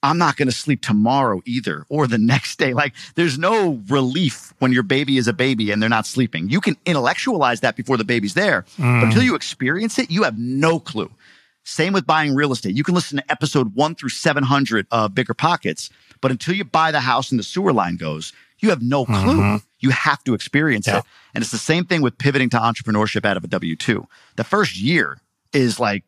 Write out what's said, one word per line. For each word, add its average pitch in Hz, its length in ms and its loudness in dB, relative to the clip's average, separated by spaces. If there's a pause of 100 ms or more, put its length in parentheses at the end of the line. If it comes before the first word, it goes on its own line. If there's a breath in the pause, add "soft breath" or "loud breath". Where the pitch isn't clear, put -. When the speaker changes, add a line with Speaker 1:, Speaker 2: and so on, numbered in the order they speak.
Speaker 1:
I'm 151 160 2
not 160 180 2
gonna 131 160 0
sleep 127 300 -2
tomorrow 110 640 2
either, 98 420 -4
or 147 180 0
the 120 120 0
next 120 400 0
day." 135 160 0
Like, 143 180 0 (220 loud breath)
there's 160 240 0
no 180 500 0
relief 135 720 0
when 131 120 2
your 127 120 2
baby 135 340 0
is 120 120 2
a 120 40 0
baby 113 380 0
and 104 100 0
they're 110 80 2
not 113 180 0
sleeping. 101 440 -2
You 165 100 2
can 185 240 0
intellectualize 147 760 0
that 123 140 0
before 131 220 -2
the 113 80 0
baby's 110 300 0
there, 165 320 0 (120)
Speaker 2:
Mm. 123 220 2
Speaker 1:
but 117 60 4
until 113 160 4
you 247 120 2
experience 165 640 -2
it, 262 120 -2
you 185 140 2
have 120 140 -2
no 139 400 0
clue. - 320 -6 (560 soft breath)
Same 180 280 0
with 180 120 0
buying 156 280 2
real 143 180 2
estate. 113 240 -2
You 143 80 0
can 180 100 0
listen 165 220 0
to 139 160 -4
episode 127 420 0
one 151 200 0
through 135 160 -8
seven 147 340 0
hundred 127 460 2
of 107 240 0
Bigger 113 180 -2
Pockets, - 560 -2 (320 soft breath)
but 131 100 0
until 127 240 -4
you 196 80 -4
buy 160 280 2
the 147 100 0
house 127 300 0
and 127 80 0
the 107 40 -2
sewer 185 300 0
line 87 240 0
goes, 78 380 -8 (240 soft breath)
you 214 100 2
have 160 140 2
no 127 240 2
clue. 104 340 2
Speaker 2:
Mm-hmm. 208 160 2 (240)
Speaker 1:
You 131 80 0
have 135 360 0
to 123 100 0
experience 139 520 0
Speaker 2:
Yeah. 101 120 2
Speaker 1:
it. 104 60 -4 (300 soft breath)
And 110 60 -4
it's 113 120 -4
the 120 40 -6
same 165 300 -4
thing 165 160 0
with 123 160 -2
pivoting 135 320 0
to 123 80 0
entrepreneurship 107 680 -2
out 101 140 2
of 87 60 -10
a - 20 -10
W 85 300 -4
two. 98 300 -2 (300 soft breath)
The - 80 -4
first 190 340 -2
year 104 400 -2 (360)
is 123 260 0
like 101 280 -2